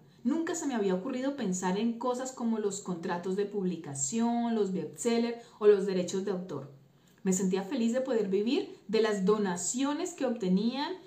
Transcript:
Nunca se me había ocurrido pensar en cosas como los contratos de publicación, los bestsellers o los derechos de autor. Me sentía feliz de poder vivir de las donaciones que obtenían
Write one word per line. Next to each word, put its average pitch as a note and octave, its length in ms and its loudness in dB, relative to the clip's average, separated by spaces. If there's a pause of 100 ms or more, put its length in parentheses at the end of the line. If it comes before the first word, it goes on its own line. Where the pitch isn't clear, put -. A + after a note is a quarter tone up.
(220)
Nunca E4 320 0
se D4 140 -4
me B3 80 -2
había G3 180 2
ocurrido B3+ 400 -2
pensar F#3 420 -2
en A#3 220 0
cosas B3+ 320 -2
como A3+ 300 -2
los G3+ 200 -2
contratos F3+ 540 -4
de G3+ 100 0
publicación, G3+ 1080 -2
los G3+ 180 2
bestsellers A#3 720 -2 (140)
o G#3+ 80 4
los G3+ 180 10
derechos F#3 400 0
de G3+ 60 -2
autor. D#3+ 400 -6 (540)
Me F#3+ 80 4
sentía F#3 320 0
feliz A#3 280 0
de C4 100 0
poder A3+ 260 0
vivir A#3 580 0
de A3 160 2
las G#3 220 0
donaciones A3+ 920 0
que C#4+ 100 -4
obtenían A#3 680 0 (140)